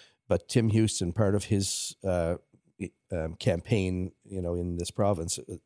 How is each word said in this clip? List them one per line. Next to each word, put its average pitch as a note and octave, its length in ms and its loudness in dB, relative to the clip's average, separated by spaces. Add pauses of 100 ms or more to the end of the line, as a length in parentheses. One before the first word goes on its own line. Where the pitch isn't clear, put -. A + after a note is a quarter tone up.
(280)
but - 220 0
Tim A#2 200 4
Houston, G#2+ 440 2
part G2+ 220 2
of G2 100 0
his, - 580 -2
uh, F2 340 0 (720)
um, D#2+ 240 -4
campaign, F#2 760 0 (140)
you F#2+ 160 -8
know, F2 140 -2
in F2 220 -2
this F2 120 -4
province, F#2+ 480 0
it, - 280 -12